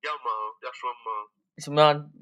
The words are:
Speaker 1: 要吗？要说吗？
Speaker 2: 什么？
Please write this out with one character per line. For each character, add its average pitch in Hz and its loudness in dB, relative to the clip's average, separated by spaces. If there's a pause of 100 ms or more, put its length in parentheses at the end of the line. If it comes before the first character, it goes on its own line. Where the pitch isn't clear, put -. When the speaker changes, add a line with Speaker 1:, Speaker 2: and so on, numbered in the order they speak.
Speaker 1:
要 151 -6
吗？ 117 -8 (320)
要 127 -10
说 123 -8
吗？ 110 -10 (260)
Speaker 2:
什 - -12
么？ 147 4 (100)